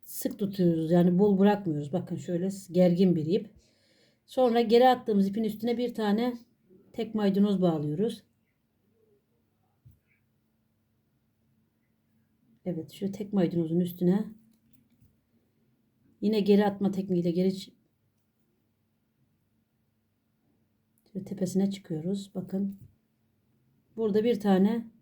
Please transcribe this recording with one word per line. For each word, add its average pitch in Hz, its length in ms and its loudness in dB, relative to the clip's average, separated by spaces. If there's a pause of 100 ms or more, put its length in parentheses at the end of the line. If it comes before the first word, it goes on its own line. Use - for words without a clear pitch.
sık - 380 -10
tutuyoruz. 170 520 0
Yani 175 280 4
bol 202 200 4
bırakmıyoruz. 160 540 0
Bakın 180 220 -6
şöyle 180 360 -6
s-, - 220 -14
gergin 180 420 4
bir 156 100 -2
ip. 180 240 -2 (760)
Sonra 240 360 2
geri 233 280 6
attığımız 220 380 2
ipin 202 160 -4
üstüne 226 340 -4
bir 247 160 -4
tane 226 440 -2 (560)
tek 226 220 -8
maydanoz 202 460 0
bağlıyoruz. 160 640 -2 (4000)
Evet, 160 260 -8
şu 196 200 -8
tek - 220 -10
maydanozun 170 460 0
üstüne 180 460 0 (2000)
yine 208 180 0
geri 202 260 4
atma 196 260 -2
tekniğiyle 180 400 -2
geri 180 160 0
ç-, - 240 -6 (3500)
şöyle 190 120 -10
tepesine 190 460 -2
çıkıyoruz. 180 640 -8
Bakın. 196 440 -8 (1160)
Burada 214 280 0
bir 233 160 2
tane 208 480 2 (140)